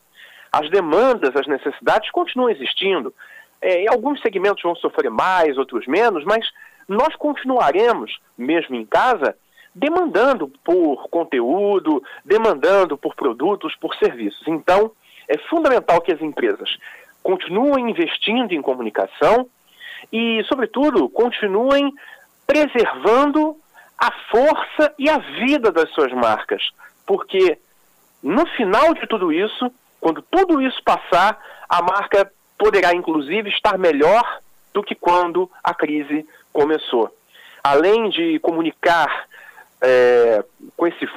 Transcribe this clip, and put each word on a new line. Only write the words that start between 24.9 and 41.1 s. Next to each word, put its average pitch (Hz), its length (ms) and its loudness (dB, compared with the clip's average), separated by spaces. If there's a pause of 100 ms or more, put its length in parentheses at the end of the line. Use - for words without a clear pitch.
e 277 100 -2
a 311 80 2
vida 226 560 -2
das 160 220 0
suas 135 180 0
marcas. 110 500 -2 (440)
Porque, 190 520 0 (640)
no 202 260 0
final 240 440 2
de - 140 -6
tudo 185 260 -2
isso, 214 400 -4 (280)
quando 160 200 -2
tudo 339 400 2
isso 262 220 -4
passar, 190 580 0 (280)
a 175 120 2
marca 196 500 0 (280)
poderá, 196 340 2
inclusive, 175 560 -4
estar 190 300 -2
melhor 175 600 2 (340)
do 202 80 -2
que 208 140 -8
quando 175 520 0 (140)
a 175 100 -2
crise 151 560 -4 (240)
começou. 147 640 0 (460)
Além 185 480 4
de 165 300 -2
comunicar, 165 880 -2 (540)
é, 123 640 4 (320)
com 170 100 -2
esse 165 200 -6 (100)